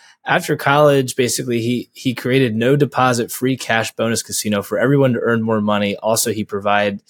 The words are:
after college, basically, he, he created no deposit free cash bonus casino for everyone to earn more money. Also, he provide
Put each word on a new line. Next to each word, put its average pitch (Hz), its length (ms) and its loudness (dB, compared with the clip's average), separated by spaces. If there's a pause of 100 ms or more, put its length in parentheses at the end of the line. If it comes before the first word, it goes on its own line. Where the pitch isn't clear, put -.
(260)
after 151 320 0
college, 143 580 4
basically, 123 460 -2
he, 120 320 -4
he 131 200 -4
created 127 420 0
no 120 200 2
deposit 127 560 0
free 127 240 -2
cash 113 400 -4
bonus 113 260 -2
casino 104 400 -4
for 98 160 -6
everyone 131 360 2
to 101 60 -2
earn 113 220 0
more 110 200 -2
money. 104 360 0
Also, 110 360 -2
he 107 100 -6
provide 101 680 0